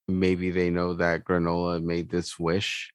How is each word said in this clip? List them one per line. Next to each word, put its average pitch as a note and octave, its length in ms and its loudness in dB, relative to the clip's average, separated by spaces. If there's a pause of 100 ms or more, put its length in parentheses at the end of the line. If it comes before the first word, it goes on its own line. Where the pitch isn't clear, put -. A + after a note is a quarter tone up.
maybe F#2 420 2
they F2+ 200 2
know F2 240 0
that E2+ 320 0
Granola F2 580 0
made E2+ 260 -2
this - 300 -4
wish E2+ 560 -2